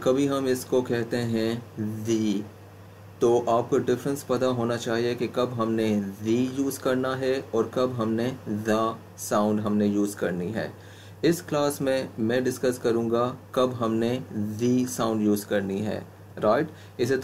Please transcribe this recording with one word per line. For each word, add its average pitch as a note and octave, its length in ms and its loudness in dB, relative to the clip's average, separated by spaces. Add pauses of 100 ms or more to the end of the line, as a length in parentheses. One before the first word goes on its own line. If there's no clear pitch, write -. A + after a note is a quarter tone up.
कभी C3+ 240 4
हम C3+ 200 0
इसको B2+ 340 2
कहते A#2+ 360 -2
हैं A2+ 320 0 (560)
the, A2 360 2 (800)
तो A#2+ 160 6 (120)
आपको A#2 280 2
difference B2+ 520 -2
पता B2+ 160 0
होना A#2+ 320 0
चाहिए A#2 380 0
कि A#2+ 200 -2
कब B2 180 0
हमने A2+ 360 0 (340)
the A2+ 140 2 (220)
use C3+ 200 -2
करना C3 360 0
है C3 180 0 (220)
और A2+ 180 0
कब B2+ 240 0
हमने A2+ 340 0 (360)
the A2 120 4 (400)
sound G#2+ 400 2
हमने G#2 280 2
यूज़ G2+ 300 0
करनी F2+ 340 -2
है। D#2+ 200 -4 (520)
इस E3+ 180 4
class D3 400 -2
में C3 280 0 (100)
मैं A#2+ 240 2
discuss B2+ 400 0
करूँगा A#2 420 2 (300)
कब B2+ 180 2
हमने A#2 500 0 (360)
the B2 300 2
sound A2 320 0
use G#2 260 2
करनी G2 320 0
है, G2+ 180 -2 (420)
right। B2 300 2 (300)
इसे B2+ 240 2